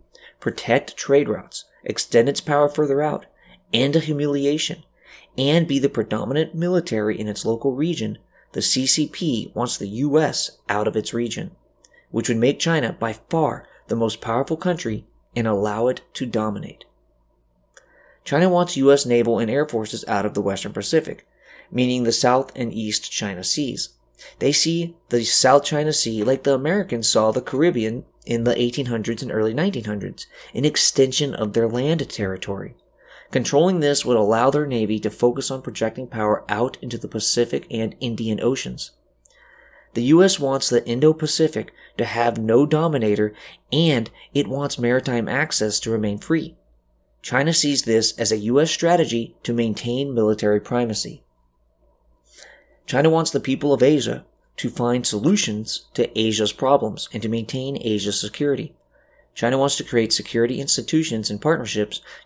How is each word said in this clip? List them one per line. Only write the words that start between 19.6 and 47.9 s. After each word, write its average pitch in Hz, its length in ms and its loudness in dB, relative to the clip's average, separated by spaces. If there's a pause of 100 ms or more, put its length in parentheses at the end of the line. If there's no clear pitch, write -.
forces 110 400 -6
out 104 180 0
of 104 80 -4
the 104 80 -2
Western 98 300 -2
Pacific, - 560 -4 (420)
meaning 123 340 0
the 113 100 2
South 131 420 2
and 117 180 -6
East 107 380 -6
China 95 320 -6
Seas. - 460 -4 (500)
They 139 140 2
see 170 420 0 (140)
the 120 160 2
South 139 400 6
China 151 260 0
Sea 110 320 -2
like 135 200 0
the 143 100 4
Americans 139 560 -2
saw 110 220 4
the 123 100 0
Caribbean 123 640 0 (200)
in 117 200 0
the 123 120 2
eighteen 123 280 0
hundreds 113 360 -4
and 127 100 -8
early 110 220 0
nineteen 143 300 -2
hundreds, 104 440 -8 (260)
an 131 100 -4
extension 139 680 2
of 104 180 -2
their 113 160 2
land 135 420 0
territory. 98 640 -6 (560)
Controlling 156 500 2
this 143 240 2
would 123 100 4
allow 113 340 4
their 147 180 0
navy 110 320 -2
to 104 100 -2
focus 123 420 0
on 131 100 -8
projecting 117 460 -6
power 107 400 -2
out 117 340 -2
into 120 160 -6
the 107 120 -10
Pacific 120 600 -2
and 110 300 -4
Indian 113 400 -4
Oceans. - 520 -4 (1040)
The 117 80 -2
U 156 200 8
S 190 160 4
wants 135 300 -2
the 120 180 2
Indo-Pacific 151 880 2 (240)
to 120 80 0
have 117 320 0
no 113 280 4
dominator, 120 680 0 (400)
and 143 360 2 (240)
it 143 140 0
wants 139 320 -4
maritime 120 480 0
access 120 540 -2
to 113 100 -4
remain 104 280 -2
free. 160 360 -2 (640)
China 139 320 0
sees 143 300 0
this 113 360 2